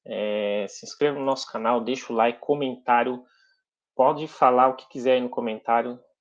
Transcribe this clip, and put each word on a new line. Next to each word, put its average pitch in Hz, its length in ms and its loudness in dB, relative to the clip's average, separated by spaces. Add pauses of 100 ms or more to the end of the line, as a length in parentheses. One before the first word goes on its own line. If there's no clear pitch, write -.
É, 104 640 -4
se - 160 -16
inscreva 143 360 -2
no 135 60 -4
nosso 135 260 -2
canal, 117 280 0
deixa 123 320 -6
o 120 40 -4
like, 117 240 2
comentário. 127 840 -2 (720)
Pode 151 320 2
falar 127 420 4
o 127 60 -2
que - 140 -20
quiser 127 240 0
aí 127 80 2
no 123 80 -4
comentário, 120 720 -2 (220)